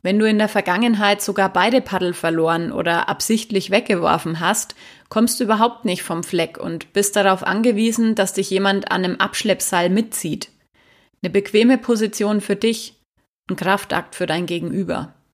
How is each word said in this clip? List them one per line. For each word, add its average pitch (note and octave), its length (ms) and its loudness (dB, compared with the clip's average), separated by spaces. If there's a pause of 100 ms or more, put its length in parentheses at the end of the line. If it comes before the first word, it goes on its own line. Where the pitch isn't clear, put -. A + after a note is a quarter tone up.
Wenn G3 160 2
du A3 100 4
in G#3+ 80 2
der G#3+ 120 2
Vergangenheit G3+ 720 0
sogar F#3+ 280 0
beide A#3 300 2
Paddel F3+ 320 -2
verloren E3 580 0
oder E3+ 380 0
absichtlich G3+ 640 -2
weggeworfen E3 680 0
hast, F3+ 360 -2 (340)
kommst A#3 300 2
du A#3+ 60 0
überhaupt A3 380 2
nicht F3+ 200 -2
vom E3+ 200 -6
Fleck E3 360 -2
und E3 340 -8
bist G3+ 220 0
darauf F#3+ 260 4
angewiesen, A3 720 2
dass G3 200 0
dich G3 180 -2
jemand G3 400 0
an F3+ 120 0
einem F3+ 120 0
Abschleppseil F#3 760 0
mitzieht. G3 640 -2 (720)
Eine F3+ 80 -4
bequeme A3+ 480 4
Position G#3+ 600 0
für G3+ 160 -2
dich, A3+ 440 -4 (500)
ein F#3 60 -2
Kraftakt F3+ 580 -4
für F3+ 140 -4
dein E3+ 180 -2
Gegenüber. E3+ 680 -4 (180)